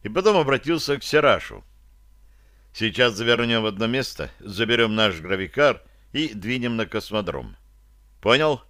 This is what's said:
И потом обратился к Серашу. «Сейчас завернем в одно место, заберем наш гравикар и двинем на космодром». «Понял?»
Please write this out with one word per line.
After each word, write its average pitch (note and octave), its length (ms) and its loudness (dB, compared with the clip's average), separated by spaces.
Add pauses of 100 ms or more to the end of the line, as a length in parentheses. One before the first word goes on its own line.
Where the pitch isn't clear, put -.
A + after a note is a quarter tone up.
И G#2 60 -8
потом F#3+ 280 4
обратился C#3+ 600 0
к A#2 60 -14
Серашу. C3 600 2 (1080)
«Сейчас A2+ 400 0
завернем A#2 500 0
в - 20 -2
одно G#2+ 220 -2
место, B2 520 -4
заберем A2 560 0
наш G#2 240 2
гравикар F#2+ 640 0 (320)
и D3+ 200 -4
двинем A#2 440 -4
на A2 80 -2
космодром». E2+ 680 -6 (680)
«Понял?» C3+ 480 2